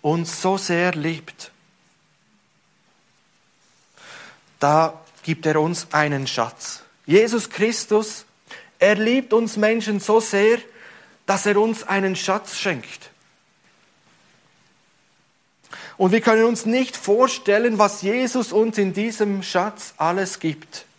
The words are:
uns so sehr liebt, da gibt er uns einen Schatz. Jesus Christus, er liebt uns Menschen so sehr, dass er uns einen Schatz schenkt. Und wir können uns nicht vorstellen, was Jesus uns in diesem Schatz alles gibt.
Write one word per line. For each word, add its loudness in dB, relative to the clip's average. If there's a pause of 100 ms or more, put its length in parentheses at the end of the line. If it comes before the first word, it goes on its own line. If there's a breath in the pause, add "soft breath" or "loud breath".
uns -2
so 0
sehr 0
liebt, -8 (3000 loud breath)
da 2 (220)
gibt -4
er 2
uns -2
einen 0
Schatz. -6 (220)
Jesus 2
Christus, -2 (540 loud breath)
er 6
liebt 0
uns 0
Menschen 0
so 2
sehr, 2 (680 loud breath)
dass 0
er 2
uns 0
einen -2
Schatz -4
schenkt. -8 (2750 loud breath)
Und 2
wir 4
können 4
uns 0
nicht -2
vorstellen, 2
was 2
Jesus -2
uns 0
in 0
diesem -2
Schatz -4
alles -2
gibt. -8 (120)